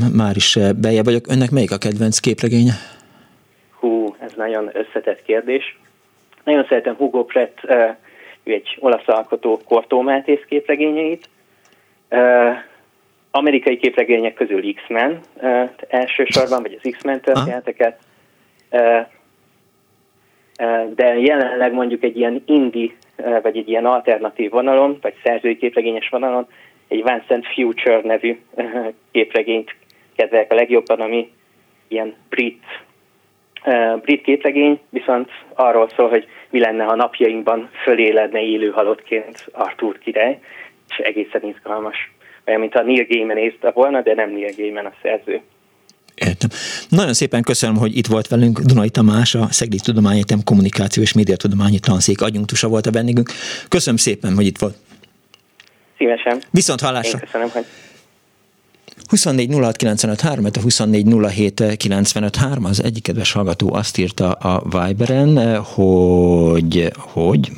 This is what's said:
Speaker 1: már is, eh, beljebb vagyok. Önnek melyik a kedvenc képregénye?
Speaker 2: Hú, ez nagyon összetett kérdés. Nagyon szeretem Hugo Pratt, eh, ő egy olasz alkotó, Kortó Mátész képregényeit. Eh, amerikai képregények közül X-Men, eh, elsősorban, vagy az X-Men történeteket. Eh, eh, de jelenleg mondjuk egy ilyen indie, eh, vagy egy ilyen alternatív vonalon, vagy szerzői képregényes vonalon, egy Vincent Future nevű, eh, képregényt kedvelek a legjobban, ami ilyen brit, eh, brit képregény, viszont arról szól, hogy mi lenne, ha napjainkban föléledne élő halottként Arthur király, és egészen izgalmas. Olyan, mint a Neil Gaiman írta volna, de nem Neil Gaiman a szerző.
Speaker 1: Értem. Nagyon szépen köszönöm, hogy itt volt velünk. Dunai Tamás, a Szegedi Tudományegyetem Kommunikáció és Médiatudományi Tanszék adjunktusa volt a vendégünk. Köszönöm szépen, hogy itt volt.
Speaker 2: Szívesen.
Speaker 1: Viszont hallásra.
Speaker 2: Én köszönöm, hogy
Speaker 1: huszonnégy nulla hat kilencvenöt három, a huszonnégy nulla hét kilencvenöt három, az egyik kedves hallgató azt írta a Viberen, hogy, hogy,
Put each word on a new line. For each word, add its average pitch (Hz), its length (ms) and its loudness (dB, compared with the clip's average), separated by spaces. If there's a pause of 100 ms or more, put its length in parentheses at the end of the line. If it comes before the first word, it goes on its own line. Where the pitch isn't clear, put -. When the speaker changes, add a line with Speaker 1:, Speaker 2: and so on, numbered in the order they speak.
(160)
Speaker 1:
már 104 200 2
is, - 200 0
eh, 98 160 4
beljebb 110 320 2
vagyok. 117 240 2
Önnek 127 220 2
melyik 127 220 0
a 98 60 -4
kedvenc 107 400 0
képregénye? 117 540 2 (1080)
Speaker 2:
Hú, 113 400 -2
ez 117 180 -16
nagyon 110 360 -6
összetett 107 500 -6
kérdés. 120 560 -4 (640)
Nagyon 147 240 2
szeretem 120 260 0
Hugo 123 300 -2
Pratt, - 400 -2
eh, 117 300 2 (480)
ő 110 100 -6
egy - 280 -6
olasz 123 280 0
alkotó, 110 560 -2
Kortó 117 360 0
Mátész 139 480 0
képregényeit. 151 800 -4 (800)
Eh, 120 480 4 (760)
amerikai 139 460 0
képregények 117 580 0
közül 104 400 -2
X-Men, 131 460 -4 (200)
eh, 123 280 0 (200)
elsősorban, 127 760 -2
vagy - 200 -10
az 131 80 -4
X-Men 135 300 -6
történeteket. 123 800 -2 (720)
Eh, 117 380 2 (1500)
eh, 117 280 -2 (100)
de 120 240 2
jelenleg 127 540 2
mondjuk 123 300 -4
egy 117 140 0
ilyen 120 300 -2
indie, 120 440 0 (260)
eh, 117 260 0
vagy 110 140 -2
egy 110 120 -8
ilyen 113 180 0
alternatív 110 640 0
vonalon, 135 500 2
vagy - 220 -6
szerzői 117 340 -2
képregényes 117 520 -4
vonalon, 123 380 -4 (420)
egy 110 160 -4
Vincent 120 500 -2
Future 117 480 0
nevű, 113 360 -2 (160)
eh, 117 320 -6 (260)
képregényt 113 640 -2 (420)
kedvelek 113 360 2
a - 20 2
legjobban, 117 460 2
ami 113 300 -4 (580)
ilyen 110 260 -6 (140)
brit, - 340 -6 (1000)
eh, 113 340 0
brit 143 260 -2
képregény, 143 560 2 (120)
viszont 127 380 -4 (260)
arról 113 420 2
szól, 123 120 4
hogy 113 180 0 (240)
mi 127 80 0
lenne, 110 260 0
ha 110 100 0
napjainkban 113 760 0 (120)
föléledne 110 600 2
élő 110 280 -2
halottként 107 840 -4
Arthur 107 460 -6
király, 110 400 -2 (500)
és - 80 -12
egészen 107 480 -4
izgalmas. 107 520 -10 (500)
Olyan, 110 140 0
mint 110 140 -4
a 120 80 4
Neil 123 260 2
Gaiman 110 300 -2
írta 110 340 -2
volna, 135 300 2
de 110 120 2
nem 107 160 -2
Neil 101 260 -6
Gaiman 104 300 -8
a 98 60 -14 (100)
szerző. 104 380 -6 (760)
Speaker 1:
Értem. 92 340 -2 (400)
Nagyon 165 240 2
szépen 120 300 0
köszönöm, 117 340 0
hogy 110 200 0
itt 117 100 0
volt 110 220 0
velünk. 120 320 4
Dunai 120 300 4
Tamás, 110 440 4
a 113 160 0
Szegedi 113 340 -2
Tudományegyetem 104 600 2
Kommunikáció 98 580 2
és 107 100 0
Médiatudományi 101 640 2
Tanszék 98 440 0
adjunktusa 104 460 -2
volt 110 180 0
a 117 40 -2
vendégünk. 120 380 0 (400)
Köszönöm 147 300 0
szépen, 101 360 0
hogy 104 120 4
itt 95 120 -2
volt. 104 160 -4 (1200)
Speaker 2:
Szívesen. 120 420 0 (120)
Speaker 1:
Viszont 160 300 0
hallásra. 120 380 -2
Speaker 2:
Én 117 60 -12
köszönöm, 117 280 -4
hogy 117 120 -6 (1400)
Speaker 1:
huszonnégy 131 400 2
nulla 139 160 2
hat 113 120 0
kilencvenöt 107 440 0
három, 143 240 0
a 104 180 -2
huszonnégy 107 440 2
nulla 110 220 4
hét 104 480 0
kilencvenöt 101 600 0
három, 135 280 0
az 98 200 0
egyik 113 180 -4
kedves 87 300 -4
hallgató 98 420 0
azt 101 240 -4
írta 92 340 0
a 92 300 -2
Viberen, 117 1040 2
hogy, 87 1300 4
hogy, 82 600 0